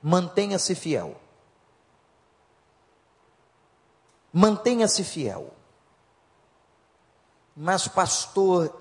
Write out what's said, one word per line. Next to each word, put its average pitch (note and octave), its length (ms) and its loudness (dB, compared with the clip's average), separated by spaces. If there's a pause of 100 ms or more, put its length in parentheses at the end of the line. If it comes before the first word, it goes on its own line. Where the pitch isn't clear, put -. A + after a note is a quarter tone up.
Mantenha-se F3+ 720 0
fiel. A2 400 -6 (3250)
Mantenha-se G#3+ 680 2
fiel. G2 500 -8 (2000)
"Mas, F3 320 -2
pastor, F3+ 920 0